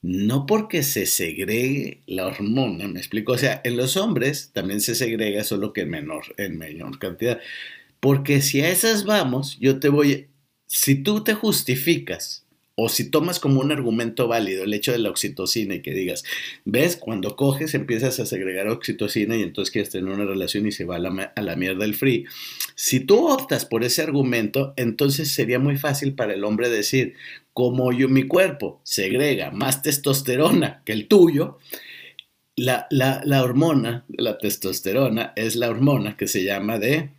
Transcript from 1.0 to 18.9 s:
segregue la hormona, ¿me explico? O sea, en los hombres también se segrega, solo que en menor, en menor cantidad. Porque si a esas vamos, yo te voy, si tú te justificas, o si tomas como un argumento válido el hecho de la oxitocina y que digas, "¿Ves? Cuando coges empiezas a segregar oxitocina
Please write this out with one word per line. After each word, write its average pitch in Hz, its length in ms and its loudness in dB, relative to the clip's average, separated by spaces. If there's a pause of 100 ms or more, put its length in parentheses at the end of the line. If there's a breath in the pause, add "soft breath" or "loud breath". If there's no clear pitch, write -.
segregue 110 1000 -2
la 92 200 -6
hormona, 101 640 -2
¿me 90 100 -8
explico? 107 340 -4
O 120 60 2
sea, 123 260 0
en 120 120 -2
los 131 220 0
hombres 147 560 -2
también 98 260 -2
se 117 140 0
segrega, 110 500 -2
solo 101 280 -2
que 101 100 -4
en 76 80 -4
menor, 76 480 -10
en 92 180 -6
menor 80 420 -12
cantidad. 113 400 -4 (640 loud breath)
Porque 139 400 4
si 139 220 2
a 165 80 2
esas 208 340 2
vamos, 139 560 0
yo 135 180 4
te 151 120 4
voy, 143 380 2 (380)
si 135 360 2
tú 208 200 0
te 214 120 2
justificas, - 1120 -2 (360)
o 113 60 2
si 139 220 -2
tomas 165 300 0
como 135 200 4
un 143 120 0
argumento 120 540 0
válido 98 380 0
el 104 80 -2
hecho 104 200 -2
de 120 60 -2
la 107 120 0
oxitocina 98 640 -4
y 85 80 -8
que - 100 -8
digas, 92 320 -4 (400 loud breath)
"¿Ves? 139 320 2
Cuando 101 400 -6
coges 139 380 0
empiezas 123 460 0
a 113 40 -2
segregar 95 440 -4
oxitocina 110 680 -2